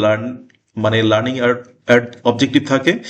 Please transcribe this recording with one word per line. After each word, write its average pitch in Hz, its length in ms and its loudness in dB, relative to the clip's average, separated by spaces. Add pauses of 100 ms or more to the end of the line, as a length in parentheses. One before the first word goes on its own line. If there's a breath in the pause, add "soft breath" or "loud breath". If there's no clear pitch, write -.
লার্ন, 110 220 0 (580)
মানে 110 140 2 (140)
লার্নিং 120 240 0 (100)
আর, 123 80 2 (400)
আর 120 60 6 (320)
অবজেক্টিভ 135 300 0 (120)
থাকে, 135 180 0 (180 loud breath)